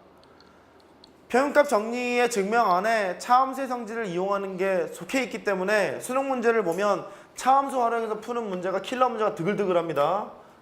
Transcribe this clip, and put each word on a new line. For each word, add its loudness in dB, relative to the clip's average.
표현값 4
정리의 0
증명 2
안에 0
차함수의 2
성질을 -6
이용하는 -2
게 0
속해 -4
있기 -10
때문에 0
수능 -2
문제를 2
보면 0
차함수 2
활용해서 -2
푸는 -6
문제가 -2
킬러 0
문제가 0
드글드글합니다. 0